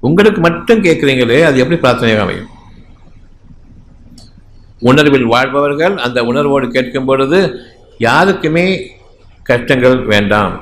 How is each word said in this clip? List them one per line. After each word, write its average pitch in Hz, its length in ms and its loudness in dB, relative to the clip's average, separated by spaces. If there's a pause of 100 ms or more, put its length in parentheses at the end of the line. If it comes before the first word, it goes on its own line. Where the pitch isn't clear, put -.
உங்களுக்கு 185 380 2
மட்டும் 170 440 0
கேட்கிறீங்களே, 135 600 2
அது 139 180 2
எப்படி 165 180 -2
பிரார்த்தனையாக 117 440 0
அமையும்? 92 240 -8 (2250)
உணர்வில் 135 460 2
வாழ்பவர்கள் 143 720 -2
அந்த 123 260 -4
உணர்வோடு 139 460 -2
கேட்கும் 131 400 -4
பொழுது 135 300 2 (600)
யாருக்குமே 165 680 0 (800)
கஷ்டங்கள் 127 500 2 (100)
வேண்டாம் 104 560 0